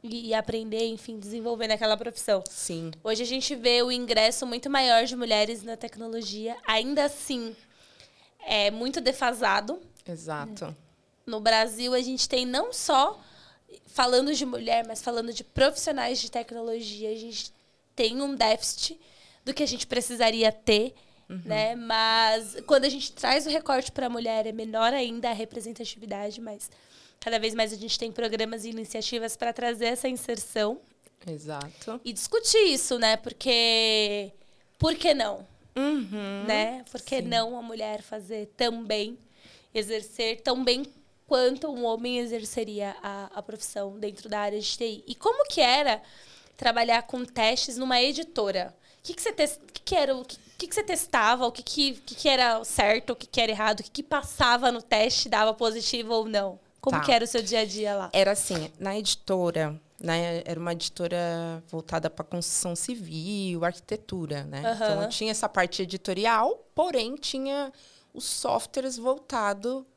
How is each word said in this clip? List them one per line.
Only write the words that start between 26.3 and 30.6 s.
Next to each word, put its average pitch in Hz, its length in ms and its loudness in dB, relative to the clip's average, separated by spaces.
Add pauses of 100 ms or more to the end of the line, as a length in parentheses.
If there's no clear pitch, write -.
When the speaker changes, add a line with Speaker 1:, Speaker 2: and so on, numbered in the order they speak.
Speaker 1:
mas 214 300 -12 (480)
cada 226 180 -2
vez 214 160 2
mais 220 180 2
a 220 40 -8
gente 208 240 -4
tem 226 120 -4
programas 220 540 -2
e 233 40 -6
iniciativas 220 680 -4
pra 233 160 0
trazer 233 320 -2
essa 247 240 0
inserção. 233 720 -2 (460)